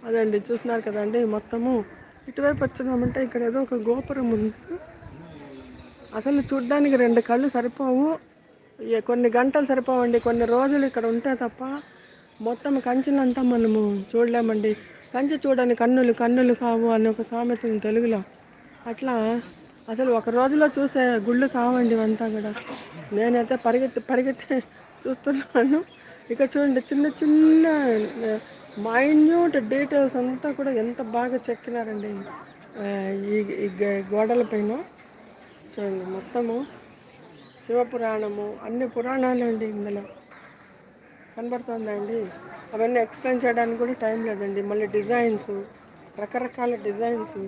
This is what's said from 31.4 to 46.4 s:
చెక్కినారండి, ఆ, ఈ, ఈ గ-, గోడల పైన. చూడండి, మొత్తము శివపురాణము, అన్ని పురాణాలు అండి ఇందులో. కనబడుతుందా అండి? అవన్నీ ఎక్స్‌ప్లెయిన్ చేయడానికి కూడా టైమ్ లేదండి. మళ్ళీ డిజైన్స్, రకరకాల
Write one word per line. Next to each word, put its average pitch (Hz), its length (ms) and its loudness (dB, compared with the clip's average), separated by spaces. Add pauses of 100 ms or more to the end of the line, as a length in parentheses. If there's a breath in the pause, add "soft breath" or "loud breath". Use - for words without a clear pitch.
చెక్కినారండి, 220 580 -6 (720)
ఆ, 208 60 -6 (240)
ఈ, 196 280 -2 (280)
ఈ 202 40 -2 (140)
గ-, 196 300 -2
గోడల 220 280 2
పైన. 214 300 -2 (1080)
చూడండి, 190 260 -6
మొత్తము 226 600 -4 (1040)
శివపురాణము, 220 960 -2
అన్ని 233 260 -4
పురాణాలు 254 540 0
అండి 226 220 -2
ఇందులో. 208 360 -6 (1400)
కనబడుతుందా 233 540 -6
అండి? 208 400 -4 (420)
అవన్నీ 233 260 2
ఎక్స్‌ప్లెయిన్ 247 460 -2
చేయడానికి 233 320 0
కూడా 247 160 -2
టైమ్ 226 320 -2
లేదండి. 202 360 -4
మళ్ళీ 208 240 -2
డిజైన్స్, 208 800 -2 (560)
రకరకాల 247 560 -4